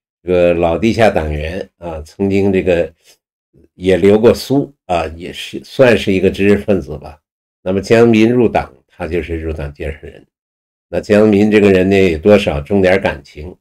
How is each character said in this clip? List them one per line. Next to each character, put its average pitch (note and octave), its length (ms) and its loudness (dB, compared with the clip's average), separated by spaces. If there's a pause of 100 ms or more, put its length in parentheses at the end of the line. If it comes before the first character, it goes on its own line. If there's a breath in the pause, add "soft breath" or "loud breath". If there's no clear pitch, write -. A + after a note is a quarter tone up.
(240)
这 F2 80 -6
个 F2 220 2
老 E2+ 240 -2
地 G2+ 160 0
下 A2 160 2
党 D#2+ 200 -4
员 D#2 480 -8
啊， E2 280 -14
曾 G2 240 -6
经 G2 240 0
这 F#2 100 0
个 E2+ 280 -2 (840 soft breath)
也 F#2 220 0
留 G2 200 4
过 A2 160 4
苏 C3+ 400 -4 (120)
啊， E2 200 -4 (100)
也 E2+ 160 -16
是 - 320 -14
算 B2 340 2
是 G2+ 140 -4
一 F#2+ 80 2
个 F2+ 100 2
知 G2 200 0
识 G2+ 80 4
分 G2+ 240 -2
子 D2 160 -12
吧。 - 220 -20 (420)
那 F#2 120 -6
么 G2 80 -2
江 A2+ 200 2
泽 A#2 60 6
民 A2+ 240 4
入 B2 160 2
党， D#2+ 260 -4 (140)
他 - 200 -12
就 E2+ 140 -6
是 E2 180 -10
入 D#2+ 120 -8
党 D2+ 220 -10
介 D2+ 180 -10
绍 D2 100 -16
人。 G1+ 240 -20 (640)
那 F2+ 140 -6
江 G#2 200 2
泽 G#2+ 60 4
民 G#2+ 240 2
这 G#2+ 80 4
个 G2+ 120 4
人 F#2 180 2
呢， G2+ 60 2
也 F#2+ 220 2
多 G#2 200 4
少 D#2 240 -2
种 G2+ 200 -2
点 F#2 200 2
感 D#2+ 220 -6
情 D#2+ 380 -18